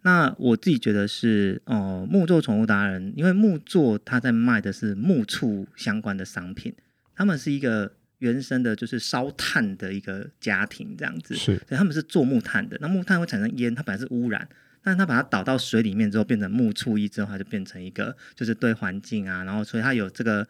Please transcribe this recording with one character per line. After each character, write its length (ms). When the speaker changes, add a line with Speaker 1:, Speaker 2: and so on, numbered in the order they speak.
Speaker 1:
那 320
我 200
自 120
己 80
觉 160
得 140
是， 580
呃， 460
木 160
作 160
宠 160
物 80
达 220
人， 260
因 100
为 80
木 280
作 440
它 140
在 140
卖 280
的 120
是 240
木 280
畜 400
相 260
关 140
的 80
商 300
品， 200
他 100
们 140
是 140
一 80
个 320
原 240
生 220
的， 100
就 100
是 140
烧 320
炭 460
的 180
一 60
个 280
家 260
庭 320
这 60
样 160
子， 160
Speaker 2:
是。 220
Speaker 1:
所 120
以 60
他 80
们 80
是 100
做 220
木 160
炭 280
的。 120
那 80
木 160
炭 160
会 40
产 140
生 100
烟， 140
它 80
本 140
来 60
是 100
污 180
染， 200
但 100
是 60
它 80
把 80
它 80
倒 220
到 120
水 260
里 120
面 160
之 80
后， 60
变 160
成 100
木 220
畜 260
液 100
之 120
后， 80
它 100
就 60
变 200
成 160
一 100
个， 260
就 100
是 80
对 220
环 260
境 280
啊， 160
然 100
后 80
所 160
以 40
它 120
有 160
这 140
个 260